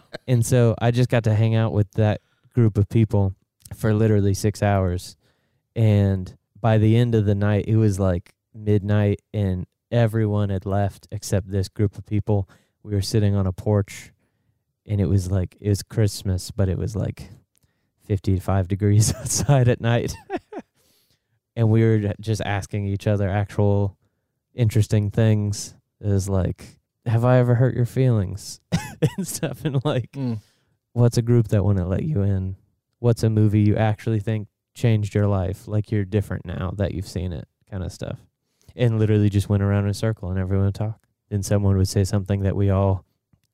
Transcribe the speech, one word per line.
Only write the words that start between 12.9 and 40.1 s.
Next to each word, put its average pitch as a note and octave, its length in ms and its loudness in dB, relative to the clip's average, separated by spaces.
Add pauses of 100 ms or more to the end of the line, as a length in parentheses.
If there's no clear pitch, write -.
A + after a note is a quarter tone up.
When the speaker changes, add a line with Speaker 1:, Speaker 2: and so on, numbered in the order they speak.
Speaker 1:
were G2 80 0
sitting G#2 320 0
on G2 140 0
a F2+ 40 -2
porch, - 640 -4 (720)
and G2+ 160 -2
it F2 60 2
was, F#2 240 0
like, F#2 280 -4
it G#2 100 -6
was G#2 120 0
Christmas, G2 680 -4
but F#2 180 0
it F2+ 80 -2
was, G2+ 180 -6
like, - 360 -8 (760)
fifty-five F#2+ 600 -2
degrees G2+ 460 2
<laughs> - 20 -4
outside - 520 0
at B2 140 0
night. A#2 340 -2 (140)
<laughs> G4 160 -8 (1120)
And A2+ 140 2
we A2+ 140 4
were A2 160 4
ju-, G2+ 200 -2
just G#2+ 260 -4
asking G2+ 420 -4
each G2 200 -4
other G2+ 220 0
actual G2+ 680 0 (560)
interesting G#2 580 0
things. G#2 640 0 (240)
It G#2 80 -8
was G2 220 0
like, F2 480 -4 (280)
"Have A#2 200 0
I B2+ 140 6
ever A#2+ 160 4
hurt B2 200 2
your A#2+ 100 0
feelings?" A2 760 -2 (220)
<laughs> - 340 -4
and F#3 100 -6
stuff. - 380 -8
And, C3 180 -2
like, B2 300 -4
Speaker 2:
Mm. B2 260 -6 (540)
Speaker 1:
"What's A#2+ 240 2
a A#2+ 40 2
group A#2 280 4
that G2+ 160 2
wouldn't F#2+ 240 2
let - 140 -2
you D3+ 180 -2
in? F#2+ 340 -2 (440)
What's A#2 240 0
a A2+ 60 4
movie G#2+ 320 4
you G#2 140 4
actually A2 440 0
think G#2+ 280 -6 (260)
changed G#2+ 400 0
your G#2 140 2
life? G2 400 -2
Like, G#2 240 -4
you're G2+ 140 -2
different G2 400 -4
now F2+ 320 -6
that G2+ 160 -2
you've F#2+ 140 -8
seen F2 260 -6
it," - 140 -10 (220)
kinda F#2 200 -8
stuff. - 300 -12 (560)
And A2+ 240 0
literally G#2 300 4
just G2 200 0
went G2+ 140 2
around G2+ 220 0
in G2+ 40 -2
a G2+ 40 -2
circle G#2+ 360 -4